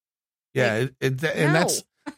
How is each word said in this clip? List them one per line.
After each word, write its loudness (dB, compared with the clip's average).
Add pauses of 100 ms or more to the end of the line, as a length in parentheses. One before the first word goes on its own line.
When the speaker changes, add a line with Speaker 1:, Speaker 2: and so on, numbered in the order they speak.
(540)
Speaker 1:
Yeah, 2
Speaker 2:
Like, 0
Speaker 1:
it, -20
it, 0
th-, -2
and 2
that's, 0 (240)
Speaker 2:
no. -12